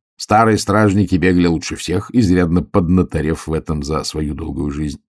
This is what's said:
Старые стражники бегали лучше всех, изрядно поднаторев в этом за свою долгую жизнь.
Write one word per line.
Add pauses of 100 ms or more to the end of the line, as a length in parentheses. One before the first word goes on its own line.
(160)
Старые
стражники
бегали
лучше
всех,
изрядно
поднаторев
в
этом
за
свою
долгую
жизнь. (120)